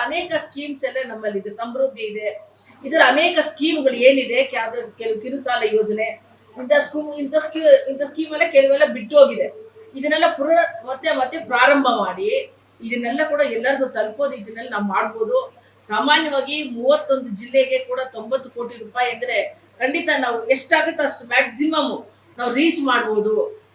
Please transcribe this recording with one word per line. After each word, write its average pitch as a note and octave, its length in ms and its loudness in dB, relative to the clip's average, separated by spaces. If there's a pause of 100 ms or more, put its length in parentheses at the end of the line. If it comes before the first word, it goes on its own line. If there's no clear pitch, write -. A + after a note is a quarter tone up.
ಅನೇಕ D#4 360 -4
ಸ್ಕೀಮ್ಸ್ C#4+ 480 -8
ಎಲ್ಲ B3+ 120 -6 (100)
ನಮ್ಮಲ್ಲಿದೆ, G#3 440 -8
ಸಮೃದ್ಧಿ A#3 520 -6
ಇದೆ, G#3+ 460 -8 (380)
ಈ - 40 -8
ತರ D#4+ 160 2
ಅನೇಕ D#4+ 340 2
ಸ್ಕೀಮ್ಗಳು D4 520 0
ಏನಿದೆ, B3 520 4
ಕ್ಯಾದ-, A#3 540 -6
ಕೆಲವು A3+ 220 -4
ಕಿರುಸಾಲ B3 420 -4
ಯೋಜನೆ, G#3+ 600 -2 (340)
ಇಂಥ B3+ 220 -2
ಸ್ಕೂ-, D4 360 -4
ಇಂಥ D4 200 -6
ಸ್ಕೀ-, D#4 560 6
ಇಂಥ C4+ 120 -6
ಸ್ಕೀಮ್ D#4 300 -6
ಎಲ್ಲ E4 180 0
ಕೆಲವೆಲ್ಲ C#4 340 6
ಬಿಟ್ಟು B3 340 2
ಹೋಗಿದೆ. - 520 4 (260)
ಇದನ್ನೆಲ್ಲ D4 280 2 (120)
ಪುನಃ D#4+ 500 0
ಮತ್ತೆ C4+ 260 -4
ಮತ್ತೆ C4+ 260 -2
ಪ್ರಾರಂಭ C4 520 4
ಮಾಡಿ G3 600 -2 (300)
ಇದನ್ನೆಲ್ಲ A#3 460 -4
ಕೂಡ D4 120 -2
ಎಲ್ಲರಿಗೂ C4 460 0
ತಲುಪೋ A3 420 -4
ರೀತಿಯಲ್ಲಿ A3+ 400 -12
ನಾವು G#3 160 -4
ಮಾಡ್ಬೋದು. A3 720 -2 (280)
ಸಾಮಾನ್ಯವಾಗಿ C#4+ 800 0
ಮೂವತ್ತೊಂದು C4 640 0
ಜಿಲ್ಲೆಗೆ A#3+ 500 0
ಕೂಡ B3+ 220 -4 (120)
ತೊಂಬತ್ತು A#3 380 -6
ಕೋಟಿ A#3 280 -12
ರೂಪಾಯಿ A#3+ 340 -2
ಅಂದ್ರೆ A3+ 480 -4 (180)
ಖಂಡಿತ D4 300 0 (100)
ನಾವು A#3 280 -2
ಎಷ್ಟಾಗುತ್ತೆ D#4 560 0
ಅಷ್ಟು A#3+ 260 -4
ಮ್ಯಾಕ್ಸಿಮಮ್ C4+ 760 0 (340)
ನಾವು A#3+ 160 -2
ರೀಚ್ D4 320 2
ಮಾಡ್ಬೋದು. G#3+ 760 0 (120)